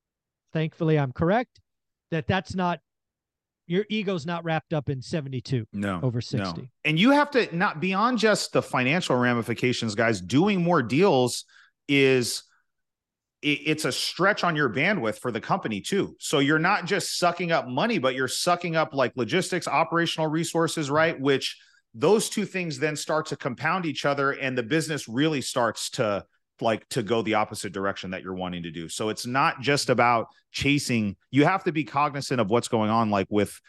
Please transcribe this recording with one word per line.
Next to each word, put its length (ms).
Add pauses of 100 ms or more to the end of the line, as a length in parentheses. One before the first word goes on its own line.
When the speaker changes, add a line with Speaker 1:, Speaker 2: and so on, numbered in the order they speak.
(540)
Speaker 1:
thankfully 460
I'm 120
correct, 480 (520)
that 160
that's 280
not, 240 (880)
your 220
ego's 360
not 200
wrapped 260
up 160
in 140
seventy-two 720
Speaker 2:
No, 300
Speaker 1:
over 140
Speaker 2:
no. 40
Speaker 1:
sixty. 500 (140)
Speaker 2:
And 140
you 100
have 220
to, 220
not 280
beyond 380
just 340
the 80
financial 560
ramifications, 800
guys, 260
doing 420
more 200
deals 600 (420)
is, 560 (1000)
it, 240
it's 200
a 60
stretch 520
on 120
your 140
bandwidth 500
for 120
the 100
company 400
too. 380
So 200
you're 200
not 260
just 340
sucking 320
up 160
money, 300
but 180
you're 120
sucking 480
up, 180
like, 220
logistics, 520
operational 600
resources, 600
right? 300
Which 400 (340)
those 360
two 160
things 340
then 160
start 320
to 80
compound 500
each 200
other, 260
and 260
the 60
business 460
really 320
starts 500
to, 340 (360)
like, 260
to 160
go 180
the 120
opposite 400
direction 380
that 120
you're 100
wanting 300
to 80
do. 160
So 220
it's 160
not 340
just 300
about 380 (260)
chasing. 640 (120)
You 140
have 220
to 80
be 100
cognizant 560
of 100
what's 200
going 200
on, 200
like, 200
with 400